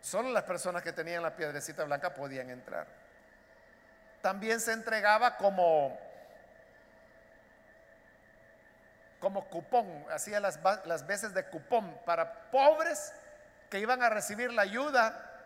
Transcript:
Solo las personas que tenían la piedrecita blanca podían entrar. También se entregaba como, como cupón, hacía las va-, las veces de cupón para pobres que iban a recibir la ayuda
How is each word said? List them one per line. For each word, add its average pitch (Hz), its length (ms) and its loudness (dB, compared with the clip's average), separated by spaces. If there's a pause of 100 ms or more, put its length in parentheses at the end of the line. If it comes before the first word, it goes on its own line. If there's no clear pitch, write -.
Solo 233 300 -4
las 220 120 2
personas 175 400 -4
que 165 100 -6
tenían 170 300 -6
la 160 140 -4
piedrecita 151 480 -6
blanca 143 280 -4
podían 135 380 -8
entrar. 123 380 -10 (1300)
También 208 400 0
se 226 120 -2
entregaba 226 640 4
como, 170 640 4 (3250)
como 196 300 -4
cupón, 170 640 -2
hacía 208 280 -2
las 165 240 -4
va-, 196 200 4
las 160 220 -4
veces 202 280 -4
de 190 120 0
cupón 170 580 -2
para 165 460 -2
pobres 302 640 4 (560)
que 196 100 -6
iban 247 240 0
a 240 60 6
recibir 214 440 -2
la 226 100 2
ayuda 233 680 2 (180)